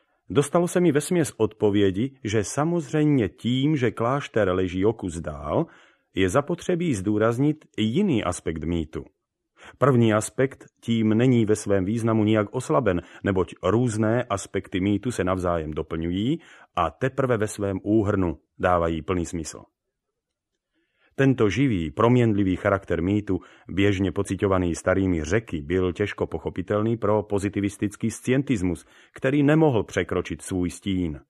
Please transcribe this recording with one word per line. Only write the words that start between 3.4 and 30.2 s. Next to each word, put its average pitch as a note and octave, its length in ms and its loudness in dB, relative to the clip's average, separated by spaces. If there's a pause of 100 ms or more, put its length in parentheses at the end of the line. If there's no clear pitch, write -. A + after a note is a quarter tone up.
že B2 140 0
klášter A2+ 640 -2
leží F#2 320 -2
o A2+ 80 2
kus F#2 240 -8
dál, D#2+ 500 -4 (480)
je F#2 140 2
zapotřebí E3 680 -2
zdůraznit A2+ 680 0 (120)
jiný A#2 480 0
aspekt E2 400 -6
mýtu. D#2+ 400 -4 (760)
První A#2+ 360 4
aspekt - 500 -2 (160)
tím A2+ 280 0
není A#2 360 4
ve G#2 120 2
svém G2 280 0
významu A2 400 0
nijak G#2+ 300 2
oslaben, B2 480 0 (220)
neboť F#2 380 0
různé A2 640 0
aspekty - 560 -6
mýtu G2+ 300 0
se G#2 140 -2
navzájem F2 460 -2
doplňují F2 680 -4 (360)
a E2 140 0
teprve B2+ 460 -2
ve G#2 100 -2
svém G2 360 -4
úhrnu G2 560 2 (200)
dávají E2+ 440 0
plný F2 240 -4
smysl. D2+ 360 -10 (1500)
Tento C3 340 4
živý, F#2+ 420 0
proměnlivý G#2+ 680 4
charakter F#2+ 460 0
mýtu, G2+ 380 0 (280)
běžně F#2+ 440 0
pociťovaný F#2 640 0
starými F#2 500 0
Řeky, F2 380 -4
byl F2+ 300 0
těžko G2 340 -4
pochopitelný G#2 680 -4
pro G#2 260 0
pozitivistický G2+ 880 -4
scientismus, A#2 760 -2 (260)
který C#3+ 300 0
nemohl C#3+ 420 4
překročit F2+ 580 -4